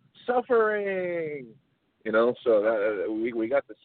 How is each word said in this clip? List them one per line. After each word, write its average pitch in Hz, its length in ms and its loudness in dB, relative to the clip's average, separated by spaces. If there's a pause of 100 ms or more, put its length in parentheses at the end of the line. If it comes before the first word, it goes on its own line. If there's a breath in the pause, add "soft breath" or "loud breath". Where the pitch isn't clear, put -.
(260)
"Suffering," 196 1200 -2 (580)
you 110 80 -4
know, 117 200 4 (120)
so 110 160 4
that, 107 440 0
uh, 110 60 -4
we, 113 220 -4
we 113 160 -4
got 139 180 -2
the 110 180 -18